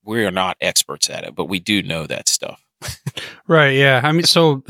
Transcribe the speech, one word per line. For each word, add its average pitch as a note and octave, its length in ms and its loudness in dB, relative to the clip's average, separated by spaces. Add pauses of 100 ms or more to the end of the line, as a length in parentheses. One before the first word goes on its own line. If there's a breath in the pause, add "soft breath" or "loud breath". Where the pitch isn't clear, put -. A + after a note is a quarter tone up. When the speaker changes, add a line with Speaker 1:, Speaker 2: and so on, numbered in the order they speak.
Speaker 1:
we A2 220 -2
are F#2 60 -2
not F#2 300 -2
experts - 480 -4
at E2 160 -12
it, - 100 -14
but E2+ 100 -6
we F2+ 140 -4
do G2+ 240 0
know D#2+ 240 -6
that - 220 -4
stuff. - 320 -8 (200)
<laughs> - 200 -14 (460 loud breath)
Speaker 2:
Right, D3 300 4
yeah. C3+ 260 4
I D3+ 80 2
mean, E3 120 2
so D#3+ 460 2